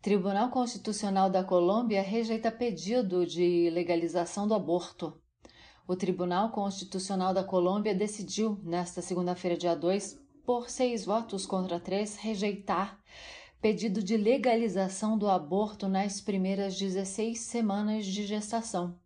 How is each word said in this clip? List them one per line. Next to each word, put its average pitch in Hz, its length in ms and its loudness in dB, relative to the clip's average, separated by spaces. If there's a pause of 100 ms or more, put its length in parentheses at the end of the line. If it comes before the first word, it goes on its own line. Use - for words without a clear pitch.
Tribunal 202 480 2
Constitucional 208 800 0
da 185 120 2
Colômbia 196 600 4
rejeita 226 500 0
pedido 190 720 0
de 170 460 4
legalização 170 760 0
do 214 60 2
aborto. 175 680 -2 (720)
O 185 80 0
Tribunal 180 540 2
Constitucional 190 840 -2
da 185 100 2
Colômbia 190 520 2
decidiu, 208 680 -2
nesta 175 380 -4
segunda-feira, 175 560 0
dia 170 180 2
dois, 180 460 -2 (240)
por 240 240 0
seis 240 380 -2
votos 208 400 -2
contra 185 340 -2
três, 202 360 -2
rejeitar 202 840 -2 (600)
pedido 214 400 2
de 190 160 0
legalização 220 1000 2
do 208 100 0
aborto 190 600 0
nas 196 320 0
primeiras 196 560 -2
dezesseis 196 680 -2
semanas 214 580 -2
de 196 220 -4
gestação. 208 800 -4